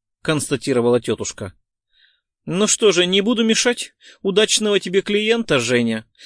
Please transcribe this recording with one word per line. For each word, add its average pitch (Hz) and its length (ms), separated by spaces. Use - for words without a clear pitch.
констатировала 123 800
тётушка. 104 520
«Ну 190 220
что 208 240
же, 180 140
не 190 160
буду 226 220
мешать. 226 480
Удачного 202 560
тебе 185 240
клиента, 214 560
Женя, 117 480